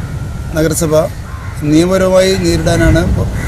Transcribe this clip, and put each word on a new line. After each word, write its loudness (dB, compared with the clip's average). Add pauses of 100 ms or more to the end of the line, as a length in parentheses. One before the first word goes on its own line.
(580)
നഗരസഭ 0 (760)
നിയമപരമായി 4 (140)
നേരിടാനാണ് 2
ഇപ്പോൾ 0 (200)